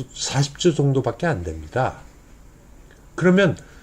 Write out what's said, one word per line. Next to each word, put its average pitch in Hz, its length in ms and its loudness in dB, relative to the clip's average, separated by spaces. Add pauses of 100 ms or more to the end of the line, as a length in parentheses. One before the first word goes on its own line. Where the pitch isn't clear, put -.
(140)
사십 - 440 -4
조 175 160 2
정도밖에 135 520 0
안 117 160 -2
됩니다. 82 560 -4 (1160)
그러면 180 420 4 (260)